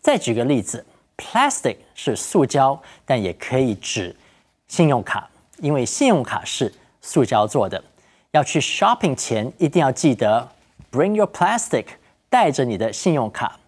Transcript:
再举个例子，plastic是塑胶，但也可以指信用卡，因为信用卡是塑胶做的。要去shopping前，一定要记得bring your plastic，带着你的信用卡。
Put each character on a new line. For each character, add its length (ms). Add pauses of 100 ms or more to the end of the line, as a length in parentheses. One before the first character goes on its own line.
再 160
举 160
个 100
例 180
子， 240 (300)
plastic 640 (180)
是 220
塑 280
胶， 360 (240)
但 180
也 80
可 260
以 180
指 380 (540)
信 220
用 120
卡， 280 (300)
因 140
为 120
信 240
用 120
卡 220
是 300 (360)
塑 160
胶 220
做 200
的。 160 (480)
要 120
去 180
shopping 540
前， 420
一 100
定 140
要 100
记 220
得 340 (440)
bring 240
your 100
plastic， 600 (440)
带 220
着 120
你 140
的 160
信 220
用 160
卡。 360